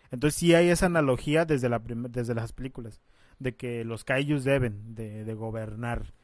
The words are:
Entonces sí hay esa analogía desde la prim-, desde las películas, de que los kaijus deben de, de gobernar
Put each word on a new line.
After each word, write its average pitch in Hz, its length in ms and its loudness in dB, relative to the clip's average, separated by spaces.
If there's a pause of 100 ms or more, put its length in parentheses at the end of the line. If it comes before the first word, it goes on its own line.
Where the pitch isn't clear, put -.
(100)
Entonces 135 300 0
sí 170 160 6
hay 175 120 8
esa 175 180 4
analogía 151 580 2
desde 139 240 0
la 117 160 0
prim-, 120 260 -8
desde 120 240 -4
las 113 180 -6
películas, 127 480 -12 (380)
de 131 160 -4
que 120 300 -6
los 113 180 -6
kaijus 143 400 0
deben 117 540 0
de, 107 280 -10
de 110 100 -6
gobernar 110 880 -6